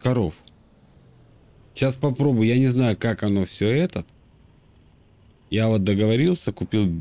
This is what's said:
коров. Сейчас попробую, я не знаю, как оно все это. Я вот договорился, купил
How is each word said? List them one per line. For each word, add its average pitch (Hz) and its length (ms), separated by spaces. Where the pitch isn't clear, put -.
коров. 120 320
Сейчас 135 220
попробую, 131 520
я 123 100
не 135 100
знаю, 123 280
как 113 260
оно 101 220
все - 240
это. 170 360
Я 110 200
вот 107 160
договорился, 110 680
купил 104 360